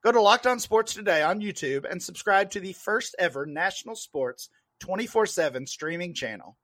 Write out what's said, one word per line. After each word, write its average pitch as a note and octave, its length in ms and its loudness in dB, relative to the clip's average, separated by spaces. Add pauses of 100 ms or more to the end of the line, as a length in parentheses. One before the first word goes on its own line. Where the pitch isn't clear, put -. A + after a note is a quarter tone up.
Go A#3 80 6
to A#3 80 6
Locked G#3+ 260 6
On B3 140 2
Sports A3 340 0
Today F3 280 2
on F#3 180 2
YouTube C#3+ 500 -4
and F3+ 100 -6
subscribe G3 520 2
to G#3 80 -6
the F#3 120 -10
first - 460 -4
ever C#3+ 280 -2
national F#3 500 -4
sports - 520 -6 (300)
twenty-four G#3+ 480 0
seven C3+ 400 -2
streaming E3+ 480 -8
channel. G#2+ 500 -10